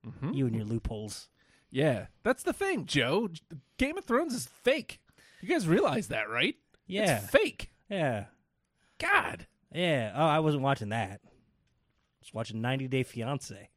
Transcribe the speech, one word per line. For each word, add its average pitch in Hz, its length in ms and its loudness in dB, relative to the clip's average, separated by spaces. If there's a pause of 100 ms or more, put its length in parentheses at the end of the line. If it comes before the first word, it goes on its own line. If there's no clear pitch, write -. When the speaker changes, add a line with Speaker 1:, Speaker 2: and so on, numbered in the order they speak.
Speaker 1:
Mm-hmm. 135 260 -6
Speaker 2:
You 139 140 0
and 113 100 0
your 110 80 -2
loopholes. 110 640 -6 (420)
Speaker 1:
Yeah. 127 360 0 (180)
That's 247 180 0
the - 100 0
thing, 359 340 -2
Joe. 151 420 2 (500)
Game 294 200 0
of 370 60 -10
Thrones 269 300 2
is 135 120 -6
fake. - 540 -2 (400)
You 185 80 -12
guys 240 180 2
realize 156 420 4
that, 107 200 -4
right? 127 280 0 (300)
Speaker 2:
Yeah. 185 340 2
Speaker 1:
It's 101 100 -10
fake. 294 400 2 (180)
Speaker 2:
Yeah. 135 380 -2 (720)
Speaker 1:
God. - 480 0 (260)
Speaker 2:
Yeah. 147 420 2
Oh, 151 120 4
I 156 140 6
wasn't 151 220 2
watching 131 280 0
that. 101 340 -4
I - 60 -20 (920)
was - 140 -20
watching 110 260 -6
ninety 131 280 -2
Day 131 160 0
Fiancé. 113 720 -8